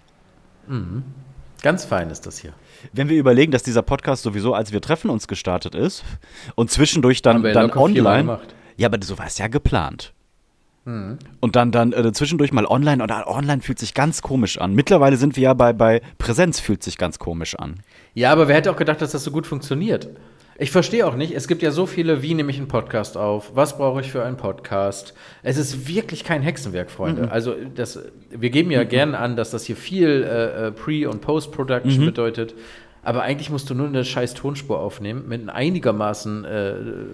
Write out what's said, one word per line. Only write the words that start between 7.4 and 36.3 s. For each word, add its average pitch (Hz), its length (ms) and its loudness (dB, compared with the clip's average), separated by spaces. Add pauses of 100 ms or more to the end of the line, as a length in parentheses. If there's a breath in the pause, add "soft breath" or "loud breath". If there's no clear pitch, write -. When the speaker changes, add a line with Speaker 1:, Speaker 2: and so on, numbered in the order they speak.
Speaker 1:
wir 110 100 2
Speaker 2:
dann 113 160 6
Speaker 1:
locker 135 180 4
viermal 117 320 6
Speaker 2:
online. 147 40 2 (160)
Speaker 1:
gemacht. - 160 -20 (220 loud breath)
Speaker 2:
Ja, 117 100 2
aber 110 160 0
so 92 140 -8
war 73 80 -10
es - 140 -8
ja 101 80 -2
geplant. 113 640 0 (720)
Speaker 1:
Mhm. 113 320 -8 (240)
Speaker 2:
Und 117 160 0
dann, 120 160 4
dann, 117 180 4
äh, 113 220 2
zwischendurch 147 400 0
mal 110 120 2
online 131 380 2
und 110 80 -4
online 135 500 -2
fühlt - 180 -6
sich - 140 -8
ganz 147 280 0
komisch 123 380 0
an. 95 140 0
Mittlerweile 139 440 6
sind 139 180 2
wir 131 80 2
ja 131 100 6
bei, 120 200 6
bei 113 280 4 (180 loud breath)
Präsenz 156 420 2
fühlt - 220 -2
sich - 140 -8
ganz 87 220 -4
komisch 82 360 -8
an. 80 240 -12 (340 soft breath)
Speaker 1:
Ja, 123 180 4
aber 156 160 6
wer 143 80 6
hätte 160 160 4
auch 151 60 -2
gedacht, 156 240 0
dass 147 100 -4
das 143 140 -4
so 151 60 -4
gut 151 160 -4
funktioniert? 147 600 -4 (540 soft breath)
Ich 143 100 -4
verstehe 196 360 2
auch 127 80 -2
nicht, 156 180 -4
es 131 140 -6
gibt 165 140 0
ja 156 100 2
so 170 140 0
viele, 165 360 0
wie 156 120 -2
nehme 147 180 -2
ich 135 60 -6
einen 139 100 -8
Podcast 110 480 -4
auf? 104 400 -2
Was 139 220 0
brauche 135 240 0
ich 131 100 -8
für 120 140 -4
einen 127 100 -6
Podcast? 98 800 -4 (280 loud breath)
Es 131 160 -2
ist 131 300 -4
wirklich 175 380 -6
kein 156 160 -2
Hexenwerk, 101 500 -4
Freunde. 95 320 -4
Speaker 2:
Mhm. 117 80 -2
Speaker 1:
Also 117 240 -2 (200)
das, - 240 -8 (300)
wir 120 200 -4
geben 156 220 2
ja 123 120 4
Speaker 2:
Mhm. 110 60 -2
Speaker 1:
gern 135 260 2
an, 117 220 -2
dass 113 140 -2
das 113 140 -6
hier 110 120 -6
viel, 160 460 2
äh, 113 440 -2
äh, 107 40 -4
Pre- 151 380 -4
und 107 120 -6
Post-Production 135 800 0
Speaker 2:
Mhm. 151 60 6
Speaker 1:
bedeutet. 113 480 -2 (480 loud breath)
Aber 120 180 -2
eigentlich 143 280 -4
musst 139 200 -6
du 135 40 -4
nur 131 140 -2
eine 135 160 -2
scheiß 123 300 -4
Tonspur 139 480 -6
aufnehmen 107 480 -8
mit 117 100 -6
einem 107 100 -12
einigermaßen, 107 920 -2